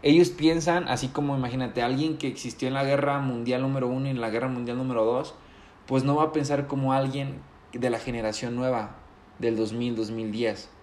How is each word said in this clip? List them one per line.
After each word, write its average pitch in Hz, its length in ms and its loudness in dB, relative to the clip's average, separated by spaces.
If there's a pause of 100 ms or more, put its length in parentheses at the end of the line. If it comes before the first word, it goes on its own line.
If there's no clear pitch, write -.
Ellos 165 280 8
piensan, 165 580 2
así 123 200 -2
como 143 280 -2
imagínate, 127 460 -2
alguien 139 360 0
que 143 100 -4
existió 123 400 -6
en 131 60 -2
la 135 100 0
guerra 139 360 2
mundial 127 440 0
número 135 240 0
uno 131 200 -2
y 135 40 -2
en 127 100 -2
la 113 80 -2
guerra 120 200 -2
mundial 123 280 -4
número 127 260 0
dos, 123 300 0 (540)
pues 131 160 2
no 143 120 4
va 151 100 4
a 156 60 0
pensar 143 360 0
como 135 260 0
alguien 135 480 -2 (300)
de 123 180 0
la 120 80 0
generación 117 580 -4
nueva, 123 420 -2 (420)
del 117 160 0
dos 110 180 0
mil, 120 220 -2
dos 110 160 -2
mil 113 200 -4
diez. 110 380 -2 (140)